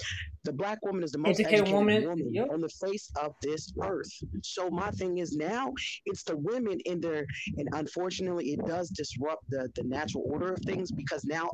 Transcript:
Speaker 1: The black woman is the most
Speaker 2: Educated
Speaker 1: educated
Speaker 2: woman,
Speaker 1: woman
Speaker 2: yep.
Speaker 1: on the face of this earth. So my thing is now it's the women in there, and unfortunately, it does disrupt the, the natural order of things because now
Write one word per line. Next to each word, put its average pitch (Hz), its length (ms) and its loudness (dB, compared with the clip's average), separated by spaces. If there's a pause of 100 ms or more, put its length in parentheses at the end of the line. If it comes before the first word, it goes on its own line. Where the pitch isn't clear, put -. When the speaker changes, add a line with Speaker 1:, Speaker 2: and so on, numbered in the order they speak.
(440)
Speaker 1:
The 147 80 -2
black 202 320 -2
woman 190 180 0
is 151 100 -2
the 147 60 -2
most 170 220 4
Speaker 2:
Educated 214 200 8
Speaker 1:
educated 190 140 6
Speaker 2:
woman, 208 300 8
Speaker 1:
woman 156 300 0
Speaker 2:
yep. 240 180 2
Speaker 1:
on 160 80 2
the 160 80 0
face 196 420 -4 (100)
of 147 220 -2
this 151 300 -2 (100)
earth. 190 280 -2 (320)
So 185 280 -2
my 185 220 0
thing 185 260 0
is 170 140 -2
now 214 400 0 (320)
it's - 200 -4
the 160 120 -2
women 202 480 0
in 175 160 0
there, 151 260 0 (300)
and - 160 -2
unfortunately, 180 560 -2
it 156 380 0
does 175 240 -2
disrupt 147 580 -4
the, 131 260 -2
the 120 100 -4
natural 135 420 -2
order 151 260 0
of 180 80 -2
things 185 320 -2
because 151 320 -4
now 160 300 0